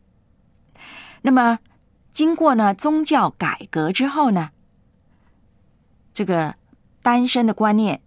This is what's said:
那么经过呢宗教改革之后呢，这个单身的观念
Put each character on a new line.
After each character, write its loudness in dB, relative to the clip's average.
那 2
么 2
经 0
过 2
呢 2
宗 0
教 0
改 -8
革 -2
之 -2
后 0
呢， -2
这 -4
个 -2
单 2
身 0
的 0
观 0
念 -2